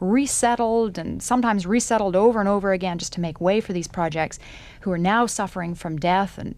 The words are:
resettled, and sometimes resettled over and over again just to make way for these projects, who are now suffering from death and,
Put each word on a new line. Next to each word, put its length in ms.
resettled, 960
and 260
sometimes 440
resettled 500
over 240
and 80
over 240
again 240
just 160
to 80
make 220
way 180
for 140
these 140
projects, 500
who 100
are 60
now 300
suffering 480
from 240
death 400
and, 200